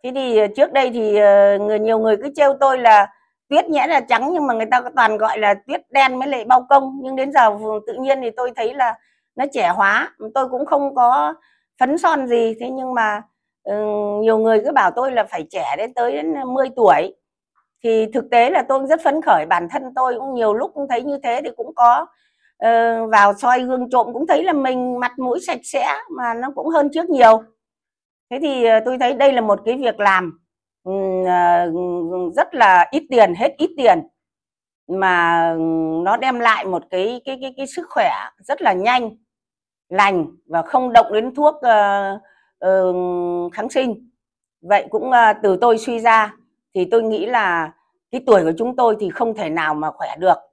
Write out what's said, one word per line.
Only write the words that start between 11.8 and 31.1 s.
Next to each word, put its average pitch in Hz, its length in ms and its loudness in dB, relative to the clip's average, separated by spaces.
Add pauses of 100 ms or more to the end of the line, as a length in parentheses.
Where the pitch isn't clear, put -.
son 311 300 0
gì. 233 320 0
Thế 240 100 -8
nhưng 262 240 -8
mà, 214 280 -2 (420)
ừ, 202 120 -6 (460)
nhiều 220 160 2
người 220 280 2
cứ 302 60 -2
bảo 226 200 2
tôi 254 200 -4
là 233 120 0
phải 180 260 -8
trẻ 147 280 -6
đến 233 160 -8
tới 240 180 -2
đến 302 220 -4 (120)
mươi 262 300 -2
tuổi. 180 400 2 (680)
Thì 226 300 0
thực 254 180 -4
tế 240 180 4
là 320 200 0
tôi 269 100 2
cũng 269 80 -6
rất 320 160 2
phấn 302 180 0
khởi. 165 280 2
Bản 175 220 0
thân 269 120 -6 (120)
tôi 254 240 -2
cũng 269 140 -8
nhiều 226 200 0
lúc 277 200 -4
cũng 285 160 -8
thấy 247 120 -2
như 285 220 -6
thế 247 200 -2
thì 285 140 -8
cũng - 180 -12
có, 240 300 4 (520)
ờ, 226 500 0
vào 208 260 6
soi 247 260 0
gương 254 300 -4
trộm 240 240 0
cũng 285 140 -6
thấy 330 160 2
là 370 100 0
mình 254 460 -2
mặt 247 200 -6
mũi 254 280 -2
sạch 277 160 -6
sẽ - 240 -4 (300)
mà 240 160 -4
nó 240 220 -8
cũng 294 120 -6
hơn 302 260 2
trước 339 160 -4
nhiều. 226 340 4 (840)
Thế 254 120 -8
thì, 269 240 -2
ờ, 226 200 4
tôi 254 120 -4
thấy 254 160 0
đây 269 200 4
là 247 80 0
một 202 240 0
cái 233 120 -2
việc 247 220 -2
làm, 185 400 2 (440)
ừ, 185 80 -8 (340)